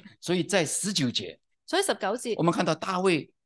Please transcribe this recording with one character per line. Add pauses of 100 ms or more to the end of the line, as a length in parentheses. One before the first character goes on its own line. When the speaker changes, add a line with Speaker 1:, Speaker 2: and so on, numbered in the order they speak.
(220)
Speaker 1:
所
以
在
十
九
節， (300)
Speaker 2:
所
以
十
九
節，
Speaker 1:
我
們
看
到
大
衛 (160)